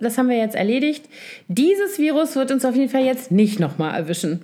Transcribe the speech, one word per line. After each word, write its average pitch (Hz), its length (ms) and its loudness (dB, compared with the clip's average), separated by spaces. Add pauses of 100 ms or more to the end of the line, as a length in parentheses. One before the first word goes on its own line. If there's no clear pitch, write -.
das 226 160 -2
haben 254 120 2
wir 240 80 2
jetzt 220 180 -2
erledigt. 262 500 -2 (420)
Dieses 381 500 0
Virus 302 380 0
wird 269 160 0
uns 269 140 0
auf 247 100 2
jeden 269 140 2
Fall 269 160 2
jetzt 254 260 -2
nicht 208 280 4
nochmal 156 380 -2
erwischen. 165 460 -4